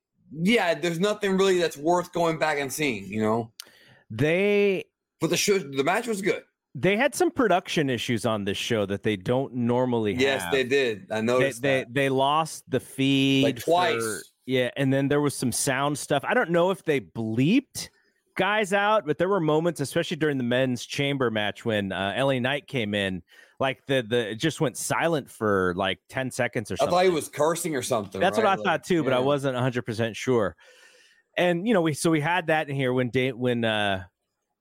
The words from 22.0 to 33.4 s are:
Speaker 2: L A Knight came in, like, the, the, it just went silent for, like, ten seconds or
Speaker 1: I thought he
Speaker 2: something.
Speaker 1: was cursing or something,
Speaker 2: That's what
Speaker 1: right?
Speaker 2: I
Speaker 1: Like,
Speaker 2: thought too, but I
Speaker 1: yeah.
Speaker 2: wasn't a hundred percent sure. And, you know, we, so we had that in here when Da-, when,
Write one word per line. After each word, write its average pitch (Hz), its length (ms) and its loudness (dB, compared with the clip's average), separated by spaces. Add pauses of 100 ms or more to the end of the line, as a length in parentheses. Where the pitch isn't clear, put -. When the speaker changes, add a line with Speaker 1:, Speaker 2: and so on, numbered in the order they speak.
Speaker 2:
L 135 160 0
A 131 120 0
Knight 135 260 -2
came 107 260 -2
in, 95 300 -2 (340)
like, 131 280 -2
the, 131 200 0
the, 110 260 0
it 113 40 -8
just 147 240 -2
went - 160 -2
silent 143 560 -2
for, 95 460 2
like, 95 220 -2 (100)
ten 131 200 -6
seconds 117 420 -4
or - 20 -4
Speaker 1:
I 110 40 -4
thought 147 120 0
he - 20 -4
Speaker 2:
something. 180 220 4
Speaker 1:
was 147 160 -4
cursing 165 480 0
or 123 60 -4
something, 101 360 -4
Speaker 2:
That's 180 160 0
what - 80 2
Speaker 1:
right? 196 80 2
Speaker 2:
I 190 40 0
Speaker 1:
Like, 180 100 -4
Speaker 2:
thought 160 180 0
too, 170 180 0
but 131 120 0
I 127 60 2
Speaker 1:
yeah. 127 40 2
Speaker 2:
wasn't 139 320 0
a 123 60 -2
hundred 123 240 -2
percent 113 320 -4
sure. 113 400 0 (800)
And, 175 280 0
you 240 80 2
know, 180 80 4
we, 160 120 2
so 165 180 0
we 160 80 4
had 170 280 -2
that 156 220 0
in 139 60 -6
here 135 160 0
when 127 200 0
Da-, 127 200 0
when, 120 320 -2